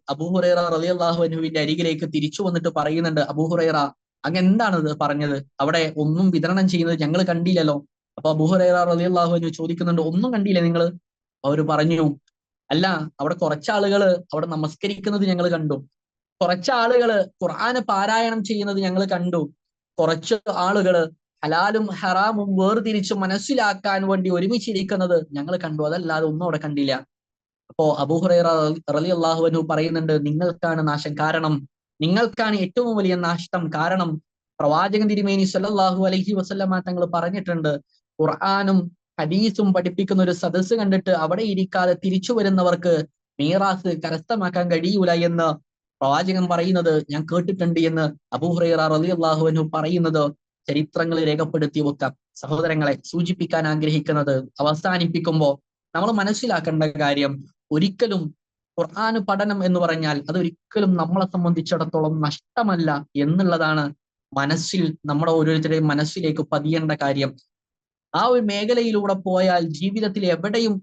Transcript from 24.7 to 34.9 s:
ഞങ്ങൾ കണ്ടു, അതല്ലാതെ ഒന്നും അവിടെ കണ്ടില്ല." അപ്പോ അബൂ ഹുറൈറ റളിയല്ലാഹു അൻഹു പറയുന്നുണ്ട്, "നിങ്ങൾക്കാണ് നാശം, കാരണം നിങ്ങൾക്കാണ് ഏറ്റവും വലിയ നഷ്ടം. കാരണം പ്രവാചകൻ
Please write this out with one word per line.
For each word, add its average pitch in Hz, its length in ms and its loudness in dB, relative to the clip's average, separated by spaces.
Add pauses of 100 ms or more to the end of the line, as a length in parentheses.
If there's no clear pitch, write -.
ഞങ്ങൾ 151 240 -4
കണ്ടു, 156 260 -4
അതല്ലാതെ 160 440 -2
ഒന്നും 156 160 -2
അവിടെ 156 220 -2
കണ്ടില്ല." 139 420 -2 (640)
അപ്പോ 151 280 2
അബൂ 143 200 0
ഹുറൈറ 175 280 4 (440)
റളിയല്ലാഹു 165 560 2
അൻഹു 160 240 0
പറയുന്നുണ്ട്, 156 560 0
"നിങ്ങൾക്കാണ് 160 600 0
നാശം, 147 260 -4
കാരണം 156 540 0 (320)
നിങ്ങൾക്കാണ് 214 560 0
ഏറ്റവും 220 400 -2
വലിയ 185 180 2
നഷ്ടം. 170 600 -4
കാരണം 165 480 -2 (380)
പ്രവാചകൻ 196 480 2